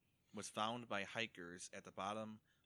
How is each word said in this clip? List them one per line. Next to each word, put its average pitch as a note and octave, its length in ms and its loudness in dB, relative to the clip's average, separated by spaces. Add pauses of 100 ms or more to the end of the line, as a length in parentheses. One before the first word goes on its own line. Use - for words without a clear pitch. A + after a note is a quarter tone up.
(340)
was G#2 160 -4
found A2+ 400 2
by G2+ 140 4
hikers F#2 680 -2
at G2 120 -6
the F#2 80 -10
bottom G#2+ 480 0 (240)